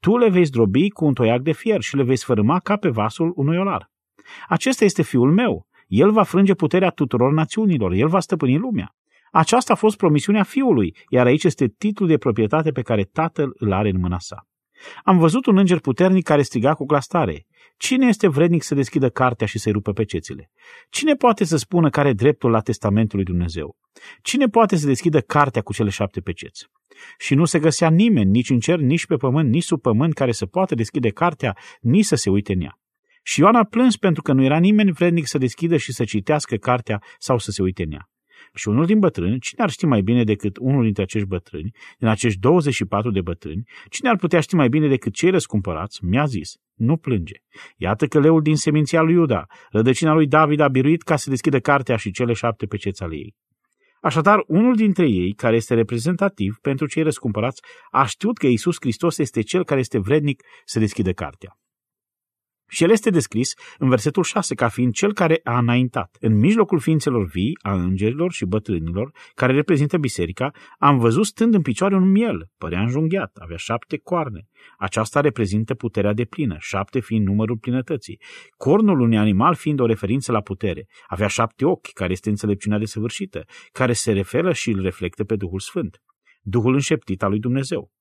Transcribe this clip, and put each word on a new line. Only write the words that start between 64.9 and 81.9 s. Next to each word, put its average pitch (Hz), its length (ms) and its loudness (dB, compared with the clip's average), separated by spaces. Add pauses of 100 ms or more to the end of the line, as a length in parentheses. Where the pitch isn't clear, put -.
cel 202 200 0
care 165 320 0
a 120 140 -2
înaintat. 120 640 -2
În 107 180 2
mijlocul 190 400 2
ființelor 139 480 -2
vii, 101 360 -4
a 98 100 -4
îngerilor 101 600 -2
și - 120 -8
bătrânilor, 95 640 -4 (240)
care 127 180 0
reprezintă 147 440 0
biserica, 127 540 -4 (280)
am 143 200 4
văzut 120 280 2
stând 226 280 0
în 190 80 2
picioare 190 320 -2
un 190 160 4
miel, 190 480 0
părea 85 220 -6
înjunghiat, 147 600 -4
avea 85 160 -14
șapte 113 420 -8
coarne. 135 500 -8 (300)
Aceasta 110 420 -2
reprezintă 110 540 -2
puterea 104 380 -4
deplină, 113 460 -6
șapte 101 420 -6
fiind 107 260 -2
numărul 110 320 -2
plinătății. 127 640 -8 (360)
Cornul 190 440 2
unui 113 180 4
animal 107 360 2
fiind 147 260 -4
o 123 60 2
referință 113 460 -2
la 110 80 0
putere. 98 460 -8 (200)
Avea 98 200 -4
șapte 113 380 -4
ochi, - 280 -2